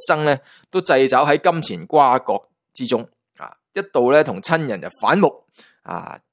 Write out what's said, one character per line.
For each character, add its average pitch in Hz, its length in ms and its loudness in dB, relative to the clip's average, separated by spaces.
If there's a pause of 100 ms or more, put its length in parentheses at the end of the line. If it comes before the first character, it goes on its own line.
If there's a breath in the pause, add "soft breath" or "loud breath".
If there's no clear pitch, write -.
生 151 180 2
呢， 143 140 2 (320 soft breath)
都 185 100 -2
掣 135 280 2
肘 127 100 0
喺 147 200 2
金 165 220 0
錢 90 260 -8
瓜 135 340 2
葛 104 140 -4 (380)
之 127 140 -10
中 117 180 -4 (340)
啊， - 140 -20 (220)
一 196 80 -6
度 127 300 0
呢， 151 100 6
同 107 180 -4
親 160 280 -2
人 92 120 -8
就 65 60 -14 (160)
反 135 160 2
目 190 100 4 (540 soft breath)
啊， - 340 -14 (160)